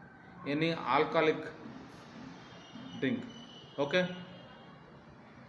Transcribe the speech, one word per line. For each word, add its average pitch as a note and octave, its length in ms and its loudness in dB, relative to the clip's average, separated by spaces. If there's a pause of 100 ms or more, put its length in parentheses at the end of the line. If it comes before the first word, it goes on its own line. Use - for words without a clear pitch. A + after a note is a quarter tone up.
(460)
any D3+ 240 4 (200)
alcoholic D#3 540 8 (1500)
drink. C3 240 0 (580)
ఓకే? D3 220 4 (1500)